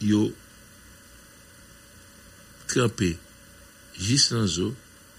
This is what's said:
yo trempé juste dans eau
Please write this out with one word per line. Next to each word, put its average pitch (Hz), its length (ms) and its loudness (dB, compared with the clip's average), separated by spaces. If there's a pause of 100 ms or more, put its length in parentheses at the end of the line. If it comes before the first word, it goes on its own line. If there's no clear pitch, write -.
yo 107 320 2 (2250)
trempé 104 500 0 (840)
juste 123 340 0
dans 110 140 0 (120)
eau 104 160 -4 (440)